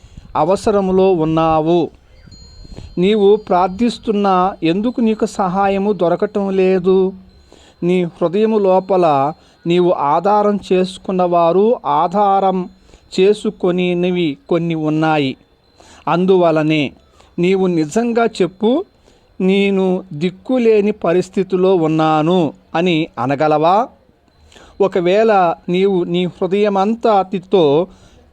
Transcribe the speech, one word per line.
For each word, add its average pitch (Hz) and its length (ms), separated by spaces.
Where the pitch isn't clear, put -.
అవసరములో 190 760
ఉన్నావు. 160 800
నీవు 202 380
ప్రార్థిస్తున్నా 196 1300
ఎందుకు 208 380
నీకు 220 260
సహాయము 196 680
దొరకటం 196 580
లేదు? 190 640
నీ 175 220
హృదయము 202 540
లోపల 185 720
నీవు 175 240
ఆధారం 196 680
చేసుకున్నవారు 185 1120
ఆధారం 185 800
చేసుకొనినవి 180 1160
కొన్ని 170 260
ఉన్నాయి. 156 640
అందువలనే 160 840
నీవు 185 280
నిజంగా 220 580
చెప్పు, 220 600
"నేను 190 720
దిక్కులేని 208 800
పరిస్థితిలో 185 840
ఉన్నాను" 156 800
అని 165 340
అనగలవా? 151 720
ఒకవేళ 190 720
నీవు 185 360
నీ 175 220
హృదయమంతటితో, 190 1600